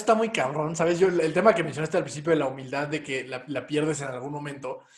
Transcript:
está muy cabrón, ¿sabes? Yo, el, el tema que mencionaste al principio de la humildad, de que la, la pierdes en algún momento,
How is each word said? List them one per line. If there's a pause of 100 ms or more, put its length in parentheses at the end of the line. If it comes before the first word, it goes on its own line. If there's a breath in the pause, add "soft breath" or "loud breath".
está
muy
cabrón,
¿sabes?
Yo,
el,
el
tema
que
mencionaste
al
principio
de
la
humildad,
de
que
la,
la
pierdes
en
algún
momento, (200 loud breath)